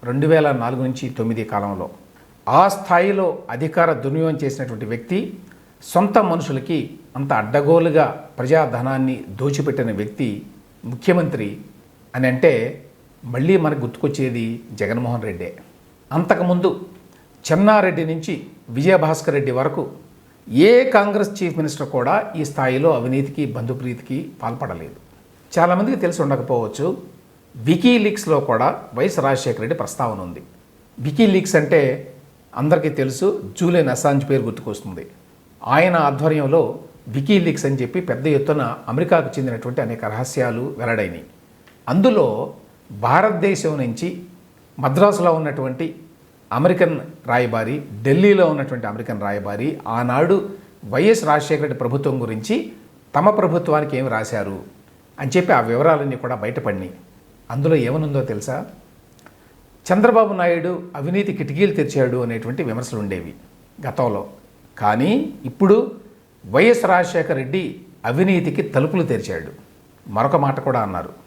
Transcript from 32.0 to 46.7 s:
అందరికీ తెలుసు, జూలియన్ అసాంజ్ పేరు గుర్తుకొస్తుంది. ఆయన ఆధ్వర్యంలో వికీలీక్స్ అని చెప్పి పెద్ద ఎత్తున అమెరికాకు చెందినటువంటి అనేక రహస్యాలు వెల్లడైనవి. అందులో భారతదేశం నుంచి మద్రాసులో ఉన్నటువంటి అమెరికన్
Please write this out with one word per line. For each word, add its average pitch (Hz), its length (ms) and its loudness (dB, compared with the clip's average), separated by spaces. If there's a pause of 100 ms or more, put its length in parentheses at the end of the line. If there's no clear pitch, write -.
అందరికీ 156 280 2 (100)
తెలుసు, 135 280 0 (320)
జూలియన్ 170 360 2
అసాంజ్ 139 340 0
పేరు 131 180 2
గుర్తుకొస్తుంది. 104 580 -10 (720)
ఆయన 175 200 4 (140)
ఆధ్వర్యంలో 147 520 2 (540)
వికీలీక్స్ 165 540 2
అని 135 120 0
చెప్పి 127 280 -4
పెద్ద 135 160 -2 (140)
ఎత్తున 147 240 0 (280)
అమెరికాకు 160 440 0
చెందినటువంటి 123 520 -4
అనేక 113 260 -8
రహస్యాలు 123 500 -4 (160)
వెల్లడైనవి. 104 440 -4 (720)
అందులో 180 340 4 (800)
భారతదేశం 175 640 2 (100)
నుంచి 120 260 -4 (760)
మద్రాసులో 175 560 4
ఉన్నటువంటి 139 460 -4 (720)
అమెరికన్ 170 400 2 (320)